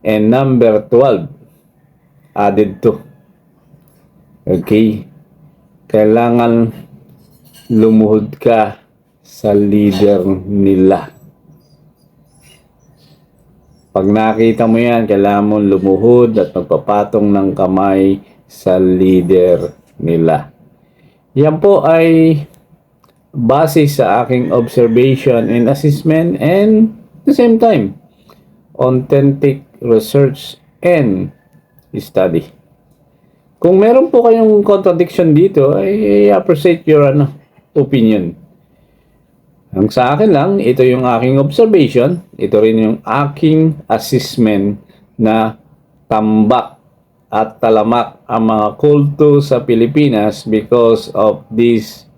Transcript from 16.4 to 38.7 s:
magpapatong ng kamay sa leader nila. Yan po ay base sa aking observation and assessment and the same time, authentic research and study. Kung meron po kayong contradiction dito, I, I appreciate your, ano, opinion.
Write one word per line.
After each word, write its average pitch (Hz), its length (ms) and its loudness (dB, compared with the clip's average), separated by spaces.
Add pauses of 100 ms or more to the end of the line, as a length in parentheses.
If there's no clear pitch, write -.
magpapatong 104 720 -2
ng 98 240 0
kamay 95 720 0 (240)
sa 92 320 -2
leader 90 960 2 (240)
nila. 82 560 -2 (800)
Yan 156 240 0
po 202 240 2
ay 160 560 2 (960)
base 147 560 0
sa 117 320 0
aking 123 320 -2
observation 120 960 0
and 120 160 0
assessment 156 720 -2
and 214 560 2 (320)
the 285 80 2
same 226 240 2
time, 156 400 0 (800)
authentic 139 880 0 (160)
research 123 720 -2 (240)
and 135 560 -2 (640)
study. 92 560 -4 (1040)
Kung 185 240 2
meron 254 320 2
po 233 160 2
kayong 220 320 2
contradiction 180 720 0
dito, 151 400 2
I, 208 560 0
I 202 80 2
appreciate 170 480 0
your, 147 240 4
ano, 143 240 0 (400)
opinion. 113 640 -2 (1400)